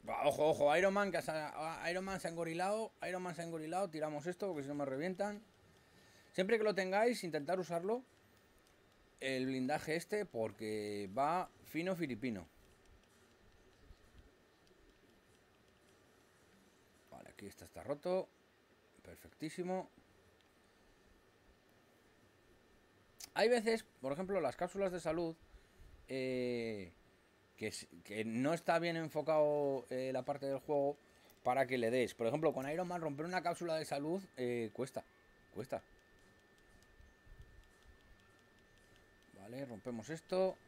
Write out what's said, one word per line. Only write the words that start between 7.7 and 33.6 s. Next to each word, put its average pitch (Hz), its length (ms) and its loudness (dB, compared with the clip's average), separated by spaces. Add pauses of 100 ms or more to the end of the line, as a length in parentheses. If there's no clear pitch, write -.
el 131 260 0
blindaje 135 480 0
este, 185 320 -2
porque 107 920 -4
va 160 320 2 (160)
fino 175 300 -2
filipino. 120 540 -4 (4000)
Vale, - 200 -16
aquí - 160 -14
está, 95 180 -14
está 85 200 -14
roto. 180 440 -2 (760)
Perfectísimo. 165 840 -6 (3500)
Hay 208 140 6
veces, 226 360 4 (160)
por 135 120 -2
ejemplo, 185 280 -2
las 131 160 0
cápsulas 185 340 -2
de 175 100 -6
salud, 165 360 -2 (720)
eh, 123 840 -2 (640)
que 110 120 -2
s-, - 180 -8 (160)
que 107 220 -4
no 123 300 0
está 170 260 2
bien 170 160 0
enfocado, 147 960 2
eh, 131 220 -2
la 127 120 -2
parte 139 220 -4
del 139 120 -2
juego 143 380 2 (480)
para 127 220 4
que 127 120 2
le 113 120 4
des. 123 240 4
Por 117 120 0
ejemplo, 151 260 4
con 135 160 -2
Iron 175 200 -2
Man 175 120 -2
romper 151 260 -4
una 180 160 0
cápsula 170 340 0